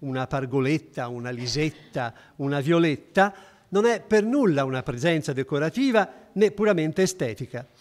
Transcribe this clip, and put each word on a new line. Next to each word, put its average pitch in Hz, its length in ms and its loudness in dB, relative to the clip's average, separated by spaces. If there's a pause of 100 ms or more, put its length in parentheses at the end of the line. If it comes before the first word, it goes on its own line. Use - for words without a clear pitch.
una 131 260 -6
Pargoletta, 135 800 -2
una 120 240 -10
Lisetta, 123 840 -6 (240)
una 143 220 -2
Violetta, 170 760 2 (360)
non 202 180 2
è 226 140 2
per 214 240 2
nulla 214 400 2
una 131 180 -2
presenza 147 500 -2
decorativa 160 760 0 (220)
né 202 180 2
puramente 185 520 0
estetica. 131 640 -4 (140)